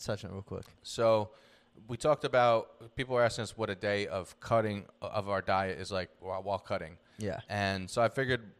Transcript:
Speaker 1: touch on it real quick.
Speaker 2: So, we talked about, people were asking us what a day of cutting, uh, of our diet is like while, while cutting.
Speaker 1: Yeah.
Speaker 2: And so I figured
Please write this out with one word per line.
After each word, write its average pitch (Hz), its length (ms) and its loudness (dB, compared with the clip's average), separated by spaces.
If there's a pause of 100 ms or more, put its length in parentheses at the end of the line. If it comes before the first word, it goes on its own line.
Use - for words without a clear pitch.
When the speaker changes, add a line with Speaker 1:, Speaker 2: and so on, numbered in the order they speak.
Speaker 1:
touch 107 220 -6
on 95 80 -12
it - 20 -10
real 98 100 -8
quick. 92 200 -10 (200)
Speaker 2:
So, 113 480 4 (560)
we 120 100 -8
talked 151 280 2
about, 120 680 2
people 131 200 -4
were 120 80 6
asking 117 200 0
us - 140 -10
what 107 120 -2
a 98 60 -4
day 101 320 0
of 90 320 -6
cutting, 107 460 0 (160)
uh, 101 60 -8
of 101 220 -4
our 98 120 0
diet 95 380 0
is 95 120 -10
like 92 180 -4 (100)
while, 92 240 -6
while 98 160 -2
cutting. 85 380 -8 (200)
Speaker 1:
Yeah. 104 220 -6 (100)
Speaker 2:
And 98 400 -2
so 120 120 0
I 113 80 6
figured 127 320 0 (180)